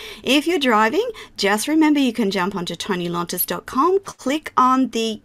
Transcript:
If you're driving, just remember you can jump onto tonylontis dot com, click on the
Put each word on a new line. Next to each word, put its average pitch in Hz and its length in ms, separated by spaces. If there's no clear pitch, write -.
If 277 240
you're 349 140
driving, 247 500
just 208 300
remember 302 320
you 262 140
can 214 180
jump 185 240
onto 175 220
tonylontis 175 680
dot - 200
com, 349 340
click - 560
on 254 340
the 220 340